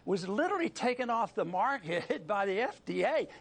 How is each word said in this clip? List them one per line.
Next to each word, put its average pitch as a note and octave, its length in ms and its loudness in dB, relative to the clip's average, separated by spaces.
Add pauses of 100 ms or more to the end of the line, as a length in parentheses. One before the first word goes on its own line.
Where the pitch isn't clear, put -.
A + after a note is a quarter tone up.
was E3+ 220 0
literally E4 420 2
taken B3 400 0
off A3+ 260 0
the G3+ 100 2
market F3+ 840 0
<laughs> G#3+ 80 0
by G3+ 100 2
the F#3+ 160 0
F - 240 -4
D F3+ 180 -2
A. C4 240 2 (140)